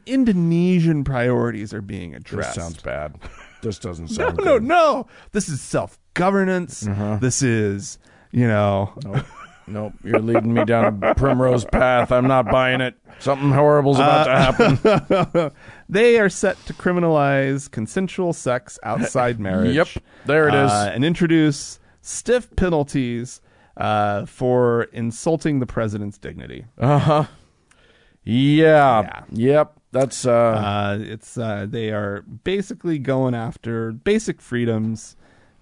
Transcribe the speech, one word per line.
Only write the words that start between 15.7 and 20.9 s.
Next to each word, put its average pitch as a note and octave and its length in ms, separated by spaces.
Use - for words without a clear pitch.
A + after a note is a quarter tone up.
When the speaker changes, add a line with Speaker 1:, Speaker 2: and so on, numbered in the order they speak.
Speaker 1:
They A#3 300
are G3 100
set F#3 260
to - 60
criminalize C#3 960
consensual F3 600
sex - 520
outside B2 560
Speaker 2:
<laughs> - 20
Speaker 1:
marriage. G#2 340
Speaker 2:
Yep. D#3 140
There D3+ 220
it C#3+ 60
is. C#3 180
Speaker 1:
Uh, G#2 220